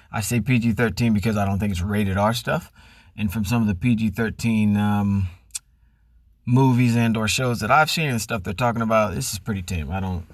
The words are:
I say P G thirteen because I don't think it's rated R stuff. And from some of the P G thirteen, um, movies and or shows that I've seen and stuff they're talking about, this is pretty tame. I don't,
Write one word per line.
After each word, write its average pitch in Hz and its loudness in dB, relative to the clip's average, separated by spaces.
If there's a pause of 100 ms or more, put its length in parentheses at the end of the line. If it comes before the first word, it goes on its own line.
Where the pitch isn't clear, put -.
(120)
I 110 -4
say 117 -2
P 120 2
G 113 2
thirteen 113 0
because 104 0
I 104 0
don't 98 0
think 104 -2
it's 87 -4
rated 101 0
R 104 2
stuff. 143 -4 (460)
And 107 -2
from 107 -4
some 117 2
of 104 2
the 101 0
P 120 2
G 110 0
thirteen, 107 0
um, 101 0 (1200)
movies 123 4
and 117 2
or 110 0
shows 120 -2
that 107 -2
I've 151 4
seen 160 -2
and 120 -2
stuff 107 -6
they're 104 -6
talking 117 -2
about, 110 2
this 131 -6
is 101 -10
pretty 98 -6
tame. 85 -6
I 92 -4
don't, 92 -4